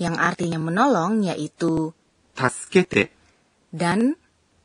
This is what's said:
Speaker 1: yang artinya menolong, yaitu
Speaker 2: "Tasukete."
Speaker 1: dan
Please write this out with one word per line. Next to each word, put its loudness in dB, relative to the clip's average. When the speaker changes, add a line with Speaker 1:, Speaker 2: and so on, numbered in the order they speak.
Speaker 1:
yang -2
artinya -2
menolong, 0
yaitu -2
Speaker 2:
"Tasukete." 0
Speaker 1:
dan 0